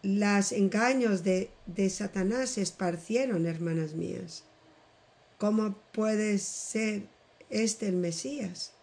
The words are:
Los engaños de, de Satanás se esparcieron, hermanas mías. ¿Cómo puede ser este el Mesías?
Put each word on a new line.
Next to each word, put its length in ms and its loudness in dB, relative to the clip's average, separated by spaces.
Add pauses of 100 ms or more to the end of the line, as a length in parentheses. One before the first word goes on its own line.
Los 480 4
engaños 720 2
de, 280 2 (160)
de 240 0
Satanás 580 -2
se 140 -2
esparcieron, 840 -2
hermanas 480 -2
mías. 500 -8 (960)
¿Cómo 380 0 (160)
puede 480 2
ser 640 -4 (480)
este 360 0
el 100 0
Mesías? 840 -4